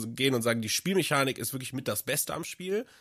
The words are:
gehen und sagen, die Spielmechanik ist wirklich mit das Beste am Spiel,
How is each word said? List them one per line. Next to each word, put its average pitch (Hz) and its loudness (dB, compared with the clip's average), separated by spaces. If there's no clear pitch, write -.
gehen 127 2
und 117 2
sagen, 117 2
die 110 -2
Spielmechanik 147 2
ist - -4
wirklich 127 -8
mit 127 -4
das 107 -2
Beste 143 -2
am 160 -6
Spiel, 196 -4